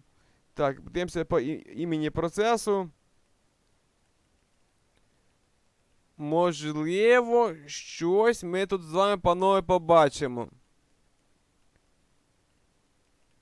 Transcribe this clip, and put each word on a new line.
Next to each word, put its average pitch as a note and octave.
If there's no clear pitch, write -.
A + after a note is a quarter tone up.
Так, C#3
дивимося E3+
по E3
і-, B2+
імені D#3
процесу. G3
Можливо, F3
щось F#3+
ми F3+
тут F#3
з D#3
вами, G3
панове, F#3
побачимо. D#3+